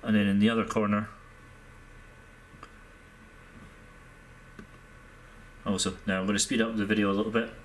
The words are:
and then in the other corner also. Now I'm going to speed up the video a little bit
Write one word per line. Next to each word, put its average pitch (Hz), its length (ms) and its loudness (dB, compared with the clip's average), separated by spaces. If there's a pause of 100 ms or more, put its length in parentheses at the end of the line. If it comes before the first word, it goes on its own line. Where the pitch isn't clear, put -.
and 107 140 2
then 104 100 6
in 101 140 4
the 107 100 6
other 113 160 0
corner 104 440 0 (4000)
also. 95 320 -2 (100)
Now 95 120 0
I'm 95 60 -2
going 101 100 2
to 98 80 0
speed 117 180 0
up 113 160 0
the 101 80 0
video 101 260 2
a - 20 2
little 107 180 0
bit 113 200 -2 (140)